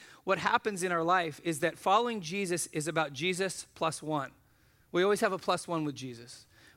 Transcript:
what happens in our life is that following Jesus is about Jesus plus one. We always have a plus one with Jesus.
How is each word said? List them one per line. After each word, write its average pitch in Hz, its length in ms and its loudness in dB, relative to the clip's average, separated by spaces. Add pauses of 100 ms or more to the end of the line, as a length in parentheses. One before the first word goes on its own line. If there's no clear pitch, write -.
(240)
what 190 140 2
happens 202 460 0
in 185 80 0
our 170 120 2
life 170 400 2
is 165 180 -2
that 165 160 0
following 220 440 2
Jesus 175 460 -2
is 151 200 -4
about 156 260 0
Jesus 180 520 -2 (100)
plus 160 260 -2
one. 147 300 -4 (600)
We 175 100 4
always 202 160 4
have 208 140 2
a 185 60 -4
plus 180 280 -2
one 165 160 -2
with 147 120 -4
Jesus. 120 500 -14 (320)